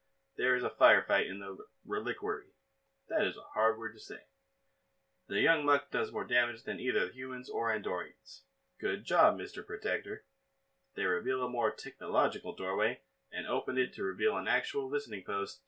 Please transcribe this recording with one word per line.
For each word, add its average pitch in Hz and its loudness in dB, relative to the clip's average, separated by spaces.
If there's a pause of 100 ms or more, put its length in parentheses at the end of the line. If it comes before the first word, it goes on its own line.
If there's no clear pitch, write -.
(380)
There 127 2
is 123 -2
a 113 -2
firefight 101 6
in 98 -8
the 98 -8
re-, 95 -12 (200)
reliquary. 104 -4 (540)
That 147 2
is 92 -2
a - -14
hard 110 4
word 113 -8
to - -18
say. - -12 (1000)
The 101 0
young 151 4
Muck 143 4
does 117 -2
more 104 -2
damage 120 0
than 98 -6
either 107 2
the 90 -10
humans 127 -10
or 113 -2
Andorians. - -6 (380)
Good 101 -2
job, 143 6
Mister 92 -8
Protector. 90 -4 (720)
They 98 -2
reveal 113 0
a 127 -2
more 120 2
technological 110 -2
doorway 101 0 (320)
and 90 -6
open 127 -2
it 123 0
to 104 -4
reveal 98 2
an 95 -2
actual 127 0
listening 127 -4
post, 101 -4